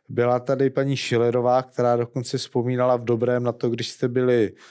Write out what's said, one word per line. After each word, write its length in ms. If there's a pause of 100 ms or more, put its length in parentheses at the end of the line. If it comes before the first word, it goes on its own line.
Byla 300
tady 300
paní 280
Schillerová, 640
která 320
dokonce 420
vzpomínala 580
v 80
dobrém 400
na 80
to, 180
když 200
jste 180
byli, 460 (180)